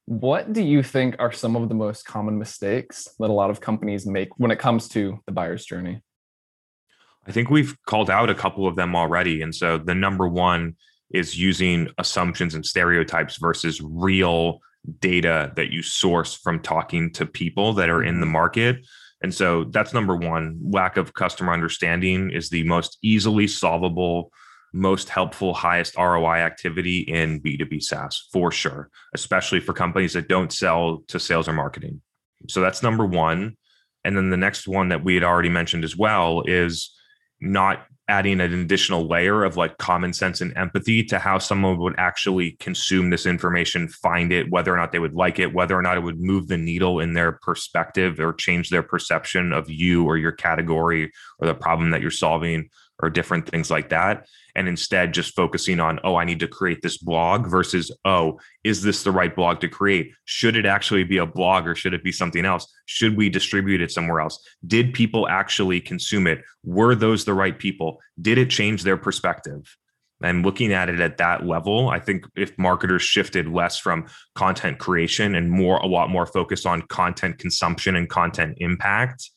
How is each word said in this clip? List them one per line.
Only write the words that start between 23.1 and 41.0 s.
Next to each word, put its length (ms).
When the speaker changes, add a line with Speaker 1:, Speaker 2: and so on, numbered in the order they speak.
Speaker 2:
solvable, 840
most 380
helpful, 460
highest 420
R 180
O 100
I 160
activity 580
in 400
B 180
two 80
B 140
SaaS, 520
for 200
sure, 400
especially 440
for 140
companies 400
that 160
don't 240
sell 540
to 120
sales 280
or 60
marketing. 480
So 140
that's 220
number 200
one. 540
And 100
then 140
the 80
next 300
one 220
that 140
we 120
had 80
already 260
mentioned 340
as 140
well 480
is 500
not 460
adding 340
an 120
additional 540
layer 360
of, 120
like, 220
common 360
sense 280
and 160
empathy 460